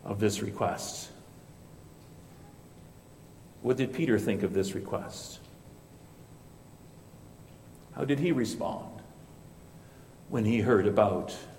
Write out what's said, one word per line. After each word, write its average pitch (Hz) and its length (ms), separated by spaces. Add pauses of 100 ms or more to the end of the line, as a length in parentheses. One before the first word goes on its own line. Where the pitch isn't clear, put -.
of 101 160
this 104 220
request? - 680 (2500)
What 120 160
did 131 160
Peter 131 240
think 98 240
of 92 120
this 95 200
request? - 680 (2500)
How 139 100
did 139 140
he 170 120
respond - 580 (1400)
when 117 160
he 113 160
heard 104 260
about 95 480 (240)